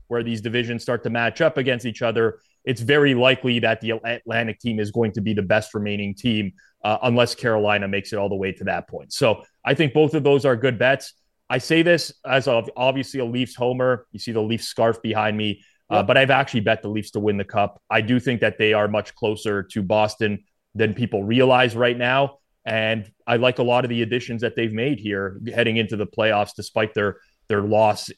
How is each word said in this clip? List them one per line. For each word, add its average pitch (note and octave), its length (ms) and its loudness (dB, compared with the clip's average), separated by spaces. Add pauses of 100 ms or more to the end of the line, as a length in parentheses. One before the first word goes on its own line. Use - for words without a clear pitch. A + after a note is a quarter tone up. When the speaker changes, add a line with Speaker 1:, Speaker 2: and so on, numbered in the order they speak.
Speaker 1:
where A#2+ 160 -2
these A#2 180 -6
divisions A#2 420 -4
start A#2+ 200 -4
to A#2 80 -4
match A#2 300 -2
up D#3 180 2
against B2 260 -2
each A#2 180 -8
other, A2+ 360 0 (260)
it's A#2+ 160 -4
very C#3+ 340 4
likely B2 440 2
that A2+ 220 0
the A2+ 100 -4 (140)
Atlantic A2+ 560 -4
team A2+ 180 -4
is G#2+ 140 -4
going A2+ 200 0
to A2+ 80 -6
be G#2 140 -2
the G2+ 80 0
best G#2 320 0
remaining G#2 400 -4
team, G#2+ 380 -2 (320)
uh, G#2+ 180 0
unless A#2+ 320 2
Carolina G#2 540 0
makes G2 240 -4
it A2 40 -4
all G2+ 120 0
the G2 80 -4
way F#2+ 160 -4
to F#2+ 120 -14
that F2+ 240 -4
point. D2+ 240 -16
So A2+ 300 2 (220)
I B2 100 0
think C#3 180 2
both D3+ 220 4
of D3+ 80 0
those C#3 220 4
are C3 120 4
good A#2 220 0
bets. C3 340 0 (380)
I C3 80 0
say D#3+ 240 2
this E3+ 300 2 (120)
as C3 240 0
of A#2 280 0
obviously C3 440 0
a B2 40 -2
Leafs A#2+ 320 -4
homer. B2+ 560 -2
You G2+ 80 -16
see - 120 -10
the A2 100 -2
Leafs A2 260 -4
scarf A2+ 340 0
behind G#2+ 340 0
me, G#2 260 -4 (280)
uh, G#2+ 60 0
Speaker 2:
Yep. G2+ 100 2
Speaker 1:
but B2+ 100 4
I've C3+ 140 6
actually C3 300 2
bet G#2+ 220 0
the G#2 60 -8
Leafs G#2 240 -6
to A2 80 -4
win G#2 160 0
the G2+ 80 -4
cup. G2+ 360 -4 (100)
I A2 100 2
do A#2 200 2
think A#2+ 200 -2
that A2 180 0
they G#2+ 140 2
are G#2 160 2
much G#2 280 -4
closer G#2 480 -2
to - 180 -6
Boston G#2 600 0 (300)
than G#2+ 200 0
people A2 300 -2
realize B2+ 520 4
right A#2+ 200 2
now. C3 420 0 (260)
And A2 440 -2 (180)
I A#2+ 100 2
like B2 240 2
a - 40 0
lot A#2+ 200 2
of B2 60 -4
the A#2 120 -2
additions A#2 400 -4
that A2+ 140 -4
they've A#2 160 -2
made B2 260 -2
here G2 420 -6 (140)
heading A2+ 220 2
into G#2+ 200 0
the G2+ 100 -2
playoffs, G#2 500 0
despite A2 380 -4
their, G#2 240 -2 (300)
their G2+ 140 0
loss G#2+ 560 2